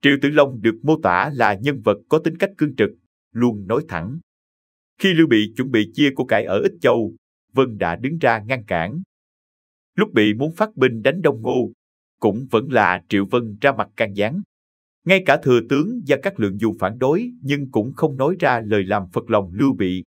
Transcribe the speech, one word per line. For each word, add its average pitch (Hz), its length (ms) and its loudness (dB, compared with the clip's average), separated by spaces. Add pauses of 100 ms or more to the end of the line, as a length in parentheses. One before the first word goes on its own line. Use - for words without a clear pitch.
Triệu 143 200 4
Tử 139 80 0
Long 139 320 2
được 113 200 2
mô 156 200 2
tả 95 320 2
là 107 200 2
nhân 117 260 -4
vật 104 180 2 (100)
có 156 100 2
tính 165 180 -2
cách 196 220 -2
cương 147 180 -2
trực, 104 140 2 (420)
luôn 110 340 -2
nói 120 220 -2
thẳng. 98 300 -8 (800)
Khi 185 160 2
Lưu 160 120 6
Bị 110 300 4
chuẩn 131 140 -4
bị 110 240 2
chia 147 160 2
của 135 140 -4
cải 110 200 2
ở 98 160 -2
Ích - 200 0
Châu, 117 340 2 (380)
Vân 123 260 0
đã 87 180 -2
đứng 143 220 -6
ra 117 200 2
ngăn 110 260 -6
cản. 98 380 -4 (920)
Lúc 180 180 0
Bị 107 220 4
muốn 147 200 -4
phát 214 220 -2
binh 120 260 2
đánh 156 200 0
Đông 135 200 0
Ngô, 123 280 -2 (500)
cũng 113 300 0
vẫn 113 220 0
là 92 360 2
Triệu 101 180 0
Vân 113 340 -4
ra 139 120 2
mặt 107 240 -4
can 104 200 -4
gián. 120 260 -2 (600)
Ngay 185 220 2
cả 143 160 4
thừa 123 260 4
tướng 202 380 -2
Gia 135 100 4
Cát 190 240 -6
Lượng 101 200 -2
dù 110 180 0
phản 104 200 -4
đối 165 320 0 (120)
nhưng 139 280 -4
cũng 113 220 -2
không 139 240 -2
nói 147 240 0
ra 127 200 2
lời 104 240 0
làm 101 180 -2 (100)
phật - 180 -4
lòng 98 220 0
Lưu 131 220 0
Bị. 92 300 -2 (140)